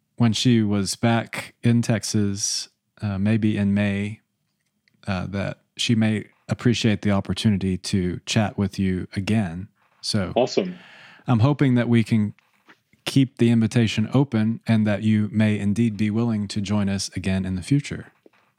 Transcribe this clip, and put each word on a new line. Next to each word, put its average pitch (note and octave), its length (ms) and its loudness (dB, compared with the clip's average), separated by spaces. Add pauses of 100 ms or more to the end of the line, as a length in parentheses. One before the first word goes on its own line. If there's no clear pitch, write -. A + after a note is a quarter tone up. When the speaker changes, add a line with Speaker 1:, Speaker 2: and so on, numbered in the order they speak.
(180)
Speaker 1:
when A#2 140 4
she A#2 320 2
was G2+ 320 -2
back - 640 -2
in A#2 200 2
Texas, G#2 880 -2 (320)
uh, G2+ 160 -4
maybe G#2 400 0
in G2+ 160 2
May, G2+ 480 -2 (840)
uh, F#2+ 220 -4
that G2 320 -6 (160)
she - 180 0
may A2 340 0 (200)
appreciate A2 540 0
the G#2 100 0
opportunity F#2+ 680 0
to F2+ 480 -4
chat - 320 0
with G2 220 -2
you F#2 340 -2
again. G2 540 -4 (320)
So F#2 380 -4
Speaker 2:
Awesome. G2+ 380 0 (520)
Speaker 1:
I'm A#2+ 120 4
hoping C3+ 360 4
that A#2+ 140 2
we A#2 120 4
can G#2+ 320 0 (680)
keep - 360 0
the A#2 100 6
invitation A2+ 640 2
open A2+ 520 0
and G#2+ 220 2
that G#2 160 -2
you G#2+ 300 2
may G#2+ 260 2
indeed G#2 380 0
be G#2+ 120 0
willing A2 380 -2
to G#2 140 -6
join G2+ 260 -2
us G2 260 -4
again F#2+ 300 -2
in F#2 120 -4
the F2+ 60 -6
future. - 440 -2 (540)